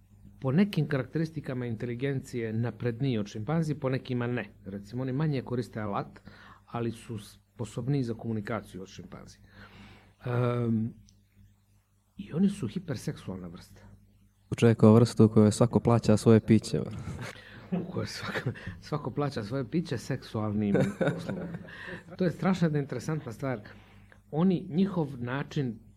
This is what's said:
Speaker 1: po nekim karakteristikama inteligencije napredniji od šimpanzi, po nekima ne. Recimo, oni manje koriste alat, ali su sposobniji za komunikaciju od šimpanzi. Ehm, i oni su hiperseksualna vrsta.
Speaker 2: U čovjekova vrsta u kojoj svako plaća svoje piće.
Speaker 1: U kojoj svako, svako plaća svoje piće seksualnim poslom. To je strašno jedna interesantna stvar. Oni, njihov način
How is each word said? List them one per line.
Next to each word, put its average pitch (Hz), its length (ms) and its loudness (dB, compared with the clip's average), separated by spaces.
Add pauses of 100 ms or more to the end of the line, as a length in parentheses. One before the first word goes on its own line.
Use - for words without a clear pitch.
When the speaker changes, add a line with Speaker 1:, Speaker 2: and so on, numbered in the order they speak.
(400)
Speaker 1:
po 131 120 -2
nekim 175 360 2
karakteristikama 135 760 -4
inteligencije 120 880 -4
napredniji 117 680 -2
od 101 80 -2
šimpanzi, 151 480 -2
po 131 140 -4
nekima 123 380 -2
ne. 120 240 -4 (140)
Recimo, 101 380 -8
oni 131 100 -4
manje 143 300 -2
koriste 120 380 -6
alat, 107 400 -6 (460)
ali 117 260 -4
su 113 260 -12
sposobniji 127 840 -6
za 117 120 -4
komunikaciju 110 680 -6
od 95 60 -14
šimpanzi. - 500 -18 (880)
Ehm, 120 600 0 (1300)
i - 160 -14
oni 185 160 2
su 135 200 -4
hiperseksualna 101 800 -8
vrsta. - 340 -18 (680)
Speaker 2:
U - 40 -4
čovjekova 113 380 8
vrsta 117 320 8
u 107 40 10
kojoj 107 240 8
svako 120 280 4
plaća 113 360 6
svoje 110 240 8
piće. 104 400 4 (920)
Speaker 1:
U 175 200 -4
kojoj 107 140 -4
svako, - 440 -6 (300)
svako 143 300 -6
plaća 135 340 -4
svoje 123 260 -6
piće 156 280 -2
seksualnim 107 800 -2 (220)
poslom. - 400 -2 (800)
To 185 60 0
je 170 60 2
strašno 170 360 0
jedna 151 120 0
interesantna 139 540 -4
stvar. 123 280 -6 (720)
Oni, 165 400 2
njihov 160 520 0
način 131 560 -4 (180)